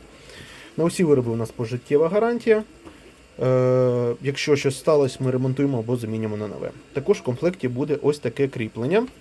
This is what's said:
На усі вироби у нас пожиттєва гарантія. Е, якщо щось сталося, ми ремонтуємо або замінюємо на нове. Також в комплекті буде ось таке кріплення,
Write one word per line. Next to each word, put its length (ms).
На 60
усі 200
вироби 280
у 40
нас 160
пожиттєва 580
гарантія. 540
Е, 800
якщо 340
щось 220
сталося, 420
ми 120
ремонтуємо 480
або 180
замінюємо 400
на 100
нове. 240
Також 240
в 40
комплекті 460
буде 340
ось 180
таке 280
кріплення, 600